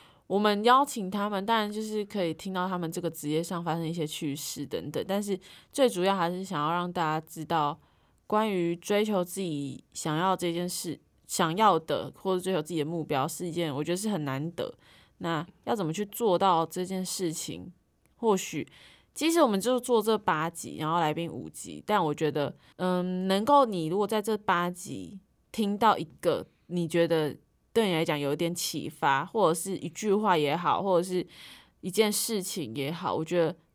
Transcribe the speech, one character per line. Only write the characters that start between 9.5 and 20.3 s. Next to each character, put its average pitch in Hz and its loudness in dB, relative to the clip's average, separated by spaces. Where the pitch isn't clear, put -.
想 156 -2
要 185 2
这 175 -2
件 175 -2
事， 175 -6
想 170 0
要 196 6
的 - -4
或 190 -2
者 185 0
追 185 -2
求 175 2
自 156 -6
己 160 0
的 143 0
目 160 -4
标 147 0
是 175 -6
一 - -4
件 160 -2
我 143 -2
觉 156 -4
得 180 0
是 214 -4
很 156 -2
难 139 -4
得。 - -6
那 170 -4
要 - 0
怎 196 -2
么 151 -2
去 196 -4
做 202 2
到 170 4
这 180 -6
件 185 -4
事 180 -4
情？ - -10
或 220 2
许 - -6
其 320 0
实 339 4
我 285 8
们 202 2
就 247 2
做 240 2
这 220 2
八 165 0